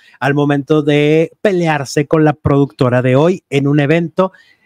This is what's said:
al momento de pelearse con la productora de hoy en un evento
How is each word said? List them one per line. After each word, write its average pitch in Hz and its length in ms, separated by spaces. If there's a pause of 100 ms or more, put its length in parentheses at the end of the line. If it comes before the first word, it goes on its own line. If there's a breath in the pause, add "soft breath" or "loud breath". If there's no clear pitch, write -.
(180 soft breath)
al 139 140
momento 143 500
de 147 500 (100)
pelearse 156 640
con 156 180
la 151 80
productora 135 680
de 127 140
hoy 170 340
en 139 160
un 147 140
evento 165 520 (340 soft breath)